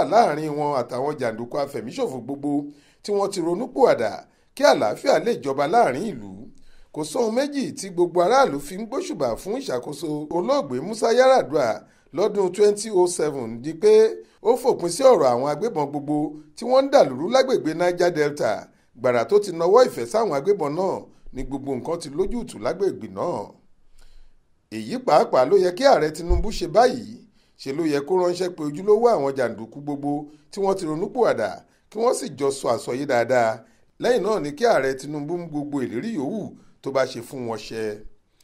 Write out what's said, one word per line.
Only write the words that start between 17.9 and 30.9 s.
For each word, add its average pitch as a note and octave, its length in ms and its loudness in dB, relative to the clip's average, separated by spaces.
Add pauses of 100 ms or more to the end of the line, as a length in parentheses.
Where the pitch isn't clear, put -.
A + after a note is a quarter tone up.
Delta. D3 380 0 (460)
Gbàrà B2 280 2
tó G#3 140 4
ti G3+ 120 -6
nawọ́ F3 340 6
ìfẹ́ A#2+ 200 -6
sáwọn G#3+ 280 -2
agbébọn D3 400 0
náà F3 220 -2 (340)
ni B2+ 140 -10
gbogbo C3+ 300 -8
nǹkan D3+ 260 -6
ti D#3 100 -14
lójútùú G3+ 500 -6
lágbègbè D#3+ 500 -4
náà. A#2 320 -6 (1300)
Èyí A2+ 280 -8
pàápàá D3 460 4
ló C#3+ 120 2
yẹ F3+ 140 4
kí A3 120 -6
Ààrẹ E3 280 6
Tinubu E3+ 400 0
ṣe - 160 -6
báyìí. D3+ 460 2 (460)
Ṣe C3+ 140 -12
ló E3 120 -2
yẹ C#3+ 160 2
kó D3 140 -4
ránṣẹ́ F3 340 0
pé E3+ 140 -12
ojúlówó G3+ 460 2
àwọn C#3+ 260 0
jàǹdùkú A2+ 460 -4
gbogbo C#3+ 300 -6 (380)
tí - 100 -16
wọ́n G3 180 2
ti F#3 80 -10
ronúpìwàdà, D#3 640 0 (420)